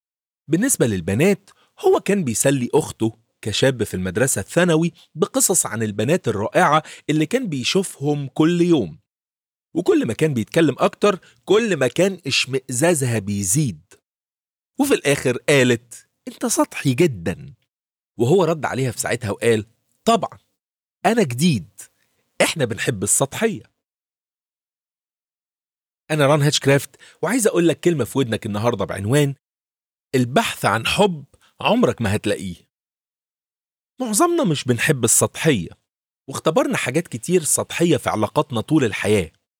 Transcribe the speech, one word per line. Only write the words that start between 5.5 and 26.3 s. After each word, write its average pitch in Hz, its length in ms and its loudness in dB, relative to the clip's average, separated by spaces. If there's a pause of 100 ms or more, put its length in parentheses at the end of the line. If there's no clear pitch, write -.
عن 113 160 -6
البنات 110 460 -2
الرائعة 147 540 2 (280)
اللي 151 160 0
كان 247 220 -4
بيشوفهم 147 800 -4
كل 170 320 2
يوم، 156 380 2 (760)
وكل 311 320 0
ما 110 80 -4
كان 156 200 0
بيتكلم 131 440 0
أكتر، 196 400 0 (260)
كل 208 320 2
ما 131 120 0
كان 185 380 0
اشمئزازها 131 920 0
بيزيد. 101 640 -2 (960)
وفي 277 160 2
الآخر 139 420 0 (120)
قالت: 127 600 2 (200)
"أنت - 180 -6
سطحي 220 480 0
جدًا." 90 600 -2 (640)
وهو 151 280 2
رد 151 200 -2
عليها 120 260 -4
في - 100 -8
ساعتها 104 300 -4
وقال: 110 360 0 (380)
"طبعًا، 226 340 0 (680)
أنا 233 160 2
جديد، 131 460 0 (720)
إحنا 170 220 0
بنحب 107 380 -4
السطحية." 147 600 -2 (2500)
أنا 151 160 2
ران 143 160 4